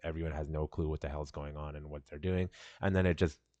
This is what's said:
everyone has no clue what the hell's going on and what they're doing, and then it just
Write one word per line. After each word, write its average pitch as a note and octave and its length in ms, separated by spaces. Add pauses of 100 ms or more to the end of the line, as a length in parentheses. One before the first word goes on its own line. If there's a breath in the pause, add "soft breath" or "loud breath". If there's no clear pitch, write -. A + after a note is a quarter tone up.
everyone E2 280
has D2 160
no D2+ 200
clue D#2 200
what D2+ 120
the C#2+ 100
hell's D2 220
going D2 240
on D2 200
and D2 140
what D2 160
they're - 120
doing, F#2 300 (320 loud breath)
and F#2+ 160
then F#2 80
it F2 140
just E2+ 220 (200)